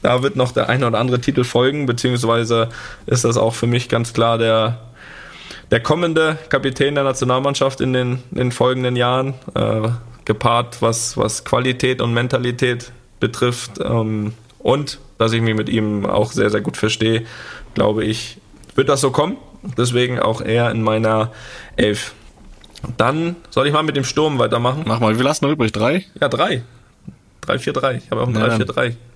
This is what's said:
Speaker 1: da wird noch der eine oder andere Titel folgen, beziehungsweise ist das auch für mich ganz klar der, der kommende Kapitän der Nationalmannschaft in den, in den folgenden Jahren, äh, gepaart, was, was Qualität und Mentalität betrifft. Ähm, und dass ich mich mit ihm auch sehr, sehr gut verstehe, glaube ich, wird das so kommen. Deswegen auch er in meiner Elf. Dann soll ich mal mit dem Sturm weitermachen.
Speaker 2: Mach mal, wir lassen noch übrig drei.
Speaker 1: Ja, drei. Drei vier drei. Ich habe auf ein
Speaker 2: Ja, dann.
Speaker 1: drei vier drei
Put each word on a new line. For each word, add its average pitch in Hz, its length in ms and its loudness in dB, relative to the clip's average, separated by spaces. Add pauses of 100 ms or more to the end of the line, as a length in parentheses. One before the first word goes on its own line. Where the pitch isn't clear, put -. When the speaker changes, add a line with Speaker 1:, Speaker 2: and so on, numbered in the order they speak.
Speaker 1:
da 127 220 2
wird 139 120 -2
noch 123 160 0
der 123 180 0
eine 127 180 2
oder 113 100 0
andere 123 240 0
Titel 131 220 0
folgen, 135 420 0
beziehungsweise 117 840 0 (360)
ist 120 200 0
das 120 120 2
auch 117 160 2
für 120 140 -2
mich 120 200 0
ganz 117 260 -2
klar 117 260 2
der, 113 400 2 (920)
der 113 100 4
kommende 160 580 2 (120)
Kapitän 139 460 0
der 143 100 2
Nationalmannschaft 135 720 0
in 131 140 0
den, 123 380 -2
in - 60 -6
den 123 140 0
folgenden 127 460 0
Jahren, 127 380 0 (200)
äh, 110 340 0 (360)
gepaart, 117 560 0
was, 113 340 0
was 113 300 -2
Qualität 127 560 0
und 117 120 0
Mentalität 123 760 -2 (300)
betrifft. 120 580 -2
Ähm, 110 540 -2 (260)
und 143 400 0 (180)
dass 113 160 2
ich 113 80 2
mich 113 140 2
mit 107 140 -2
ihm 107 360 0
auch 101 260 0
sehr, 107 180 2
sehr 104 120 0
gut - 160 -6
verstehe, 113 480 0 (480)
glaube 107 300 2
ich, 110 340 -4 (380)
wird 135 140 4
das 135 120 2
so 135 100 2
kommen. 170 260 0 (400)
Deswegen 123 420 0
auch 113 220 0
er 117 300 2
in 113 100 -2
meiner 110 500 2 (440)
Elf. - 380 0 (840)
Dann 160 380 2 (160)
soll 135 160 2
ich 143 60 2
mal 151 100 4
mit 151 120 0
dem 135 80 2
Sturm 143 360 0
weitermachen. 120 480 0
Speaker 2:
Mach 113 120 0
mal, 110 180 4
wir 127 60 2
lassen 143 220 2
noch 143 60 4
übrig 123 200 2
drei. 135 340 0 (140)
Speaker 1:
Ja, 147 100 2
drei. 139 340 0 (800)
Drei - 180 -2
vier 143 140 -4
drei. 127 300 -2
Ich - 80 -20
habe 117 100 -2
auf 123 60 0
ein 127 60 0
Speaker 2:
Ja, 110 80 2
dann. 123 80 4
Speaker 1:
drei 113 80 2
vier 110 80 2
drei 123 300 -2 (200)